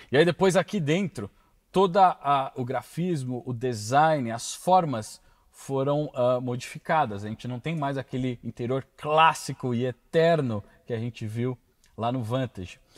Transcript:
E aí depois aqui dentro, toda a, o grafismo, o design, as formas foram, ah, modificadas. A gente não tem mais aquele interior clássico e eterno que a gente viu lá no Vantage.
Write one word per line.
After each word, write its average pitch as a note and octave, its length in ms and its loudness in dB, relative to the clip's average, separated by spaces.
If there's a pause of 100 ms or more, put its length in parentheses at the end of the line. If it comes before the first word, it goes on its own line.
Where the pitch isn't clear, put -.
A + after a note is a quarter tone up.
(120)
E B2+ 60 4
aí D#3+ 60 8
depois F3 300 2
aqui F#3+ 240 0
dentro, D3+ 520 -2 (420)
toda F#3+ 340 6 (140)
a, C#3 340 0
o C3 120 -6
grafismo, B2+ 800 -4
o B2+ 80 -4
design, B2 760 0
as A#2 240 -8
formas E3 640 0 (320)
foram, C#3+ 640 -2
ah, B2 280 2
modificadas. B2 840 -2
A G#2+ 40 -6
gente A2+ 200 -10
não B2 100 -6
tem D#3 160 -6
mais C#3+ 220 -4
aquele B2+ 480 -4
interior B2 420 -4 (120)
clássico D3 760 2
e A#2+ 120 -2
eterno C#3+ 760 0 (240)
que - 60 -6
a A#2 60 -4
gente A#2 280 -8
viu A#2+ 320 -4 (380)
lá A2+ 160 -2
no C3 100 -4
Vantage. A2+ 560 -6 (200)